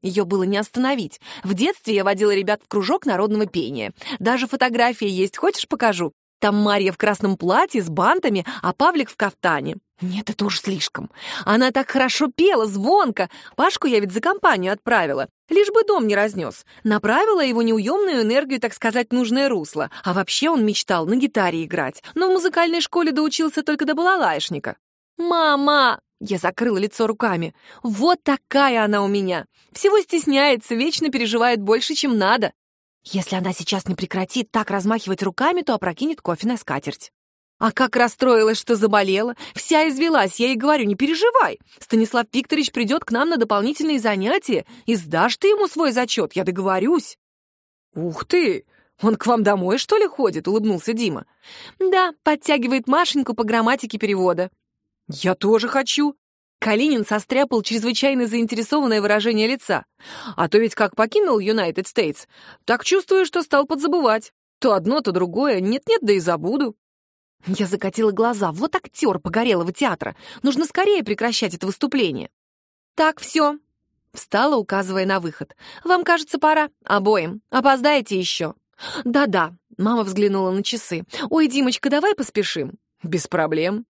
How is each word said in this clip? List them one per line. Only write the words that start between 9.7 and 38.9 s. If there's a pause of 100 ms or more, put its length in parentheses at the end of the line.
Нет,
это
уж
слишком. (360)
Она
так
хорошо
пела,
звонко. (260)
Пашку
я
ведь
за
компанию
отправила, (200)
лишь
бы
дом
не
разнёс. (180)
Направила
его
неуёмную
энергию,
так
сказать,
в
нужное
русло. (140)
А
вообще
он
мечтал
на
гитаре
играть, (120)
но
в
музыкальной
школе
доучился
только
до
балалаишника. (420)
«Мама!» (180)
Я
закрыла
лицо
руками. (260)
«Вот
такая
она
у
меня! (260)
Всего
стесняется,
вечно
переживает
больше,
чем
надо. (540)
Если
она
сейчас
не
прекратит
так
размахивать
руками,
то
опрокинет
кофе
на
скатерть». (460)
А
как
расстроилась,
что
заболела. (200)